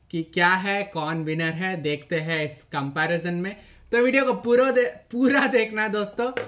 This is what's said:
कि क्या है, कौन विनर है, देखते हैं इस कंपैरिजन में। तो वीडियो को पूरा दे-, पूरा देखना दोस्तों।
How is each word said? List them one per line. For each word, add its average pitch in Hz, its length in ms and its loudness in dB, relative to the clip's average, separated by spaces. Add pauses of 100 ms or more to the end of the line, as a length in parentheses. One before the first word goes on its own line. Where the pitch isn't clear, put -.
(120)
कि 165 120 -4
क्या 175 300 2
है, 196 300 -2
कौन 160 400 -4
विनर 160 300 -2
है, 180 280 -4
देखते 147 380 -4
हैं 156 260 -4
इस - 180 -12
कंपैरिजन 160 680 -4
में। 190 220 -4 (360)
तो 233 60 2
वीडियो 254 280 4
को 247 80 2
पूरा 240 380 4
दे-, 240 400 0
पूरा 262 360 4
देखना 220 400 0
दोस्तों। 208 440 -4 (160)